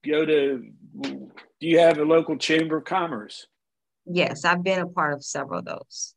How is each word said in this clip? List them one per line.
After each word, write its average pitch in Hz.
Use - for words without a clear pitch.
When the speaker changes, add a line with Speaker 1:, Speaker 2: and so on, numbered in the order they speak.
Speaker 1:
Go 151
to, 139
do 135
you 165
have 165
a 151
local 160
chamber 160
of 151
commerce? 165
Speaker 2:
Yes, 170
I've 175
been 185
a 170
part 156
of 139
several 147
of 180
those. -